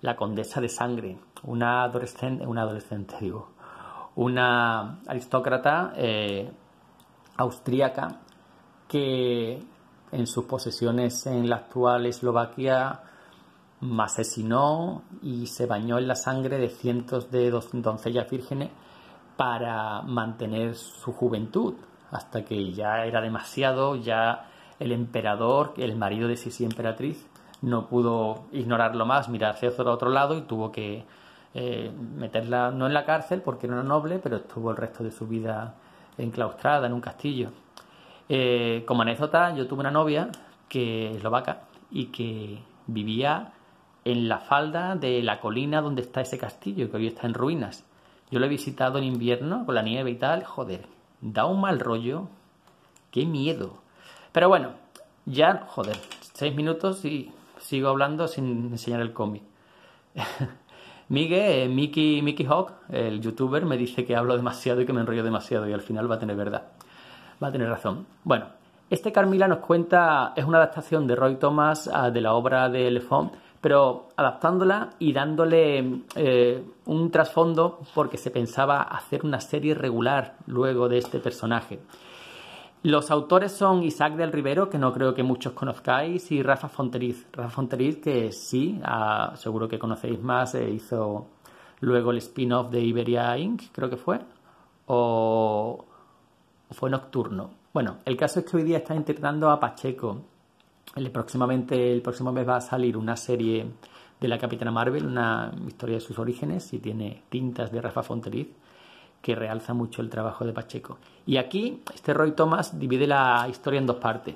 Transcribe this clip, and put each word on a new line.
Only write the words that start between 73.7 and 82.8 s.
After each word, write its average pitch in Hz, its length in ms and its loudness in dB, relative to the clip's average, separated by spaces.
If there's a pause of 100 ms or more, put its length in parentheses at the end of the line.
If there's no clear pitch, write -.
adaptándola 185 720 4 (100)
y 151 140 2
dándole, 151 880 4 (140)
eh, 127 460 6 (240)
un 165 240 2
trasfondo 165 720 4 (160)
porque 135 220 2
se - 120 -6
pensaba 135 520 2
hacer - 440 -4
una 143 140 0
serie 147 360 0
regular 127 600 0 (100)
luego 123 440 2
de 123 80 4
este 123 220 0
personaje. 113 600 -2 (1040)